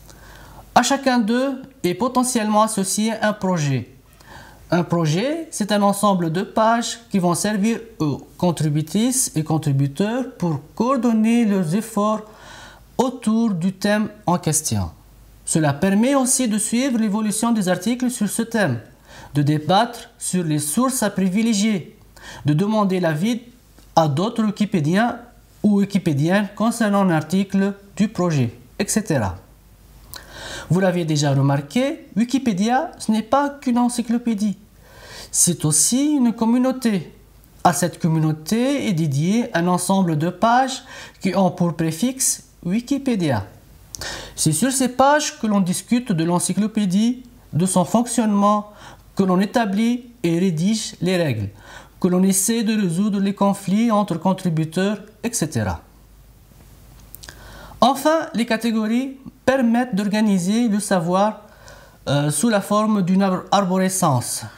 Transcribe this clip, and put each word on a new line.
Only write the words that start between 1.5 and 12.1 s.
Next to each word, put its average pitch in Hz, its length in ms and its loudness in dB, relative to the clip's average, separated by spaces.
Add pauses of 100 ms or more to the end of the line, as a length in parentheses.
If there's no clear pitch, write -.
est 175 120 0
potentiellement 226 680 0
associé 214 500 -2 (100)
un 208 100 0
projet. 151 580 -2 (800)
Un 170 120 2
projet, 196 640 -2
c'est 208 220 -4
un 208 100 2
ensemble 196 480 2
de 175 120 -2
pages 226 580 0 (100)
qui 202 80 0
vont 175 160 2
servir 214 460 -2 (180)
aux 147 260 -2 (140)
contributrices 175 960 0
et 156 80 -2
contributeurs 151 840 0 (120)
pour 160 220 -2 (160)
coordonner 233 680 2
leurs 190 300 0
efforts 214 480 -2 (720)